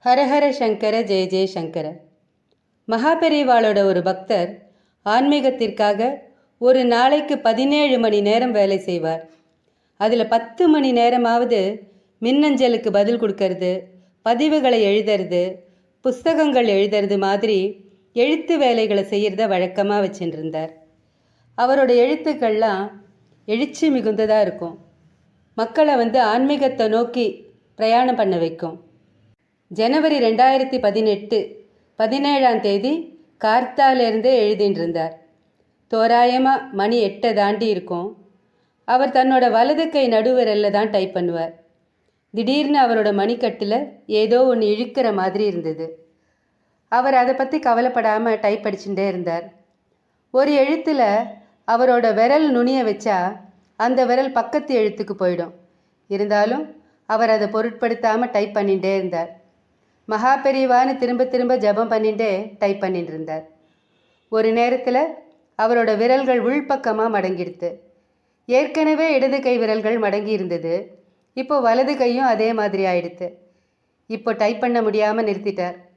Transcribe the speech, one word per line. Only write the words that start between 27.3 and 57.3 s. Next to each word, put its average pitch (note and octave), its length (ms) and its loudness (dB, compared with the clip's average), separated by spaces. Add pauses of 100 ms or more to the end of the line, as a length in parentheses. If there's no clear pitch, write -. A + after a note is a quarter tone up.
பிரயாணம் A#3 400 2
பண்ண F#3+ 220 0
வைக்கும். E3 540 -6 (760)
ஜனவரி C#4+ 520 0
ரெண்டாயிரத்தி C4 600 2
பதினெட்டு, G#3 840 -2 (300)
பதினேழாம் C4 640 0
தேதி G#3+ 600 -2 (240)
கார்த்தாலேருந்தே B3 960 2
எழுதின்னு G#3 300 2
இருந்தார். E3 500 -4 (720)
தோராயமா B3 800 2
மணி G#3 280 0
எட்டை G#3 340 -2
தாண்டி G#3 340 0
இருக்கும். F#3 500 -6 (680)
அவர் B3+ 240 2
தன்னோட C4 420 2
வலது D4 380 2
கை C#4 200 0
நடுவிரல்ல A3 600 2
தான் G#3 200 0
டைப் F#3+ 260 -2
பண்ணுவார். E3+ 380 -4 (800)
திடீர்னு C4+ 520 0
அவரோட A3 280 0
மணிக்கட்டுல A3+ 760 -2 (180)
ஏதோ G#3+ 340 2
ஒண்ணு B3+ 180 2
இழுக்கிற A3 540 -2
மாதிரி F#3+ 320 -2
இருந்தது. D#3+ 600 -6 (800)
அவர் B3+ 260 0
அதை B3+ 200 2
பத்தி C4+ 260 -2
கவலைப்படாம A#3 840 0
டைப் G#3+ 240 -2
அடிச்சுட்டே G3 420 -4
இருந்தார். F3 460 -6 (800)
ஒரு C#4 200 2
எழுத்துல C#4 760 2 (400)
அவரோட A#3 460 2
விரல் C#4 380 2
நுனிய B3+ 320 2
வச்சா G3+ 540 -2 (380)
அந்த B3 300 0
விரல் C4 260 0
பக்கத்து C4+ 460 -2
எழுத்துக்கு G#3+ 420 -2
போயிடும். F3 320 -2 (560)
இருந்தாலும் G#3 760 -2 (220)
அவர் A3 240 0